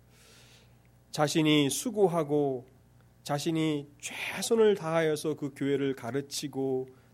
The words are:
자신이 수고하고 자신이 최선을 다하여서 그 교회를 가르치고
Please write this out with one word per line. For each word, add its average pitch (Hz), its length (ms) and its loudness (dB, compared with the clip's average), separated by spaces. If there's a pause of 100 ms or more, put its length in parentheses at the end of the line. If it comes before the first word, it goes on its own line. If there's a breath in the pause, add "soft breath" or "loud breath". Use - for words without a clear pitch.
(1120 soft breath)
자신이 151 600 4
수고하고 147 960 0 (560)
자신이 151 640 -2 (100)
최선을 - 760 2
다하여서 160 600 0
그 139 200 -8
교회를 139 380 0
가르치고 131 920 -6 (260 loud breath)